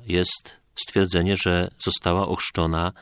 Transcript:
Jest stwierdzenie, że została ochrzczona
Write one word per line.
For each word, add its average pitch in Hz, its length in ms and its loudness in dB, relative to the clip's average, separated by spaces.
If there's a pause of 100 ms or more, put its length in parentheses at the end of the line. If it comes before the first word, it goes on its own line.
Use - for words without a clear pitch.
Jest - 500 -2 (180)
stwierdzenie, 92 640 2
że 90 340 0 (140)
została 92 440 0
ochrzczona 85 720 -2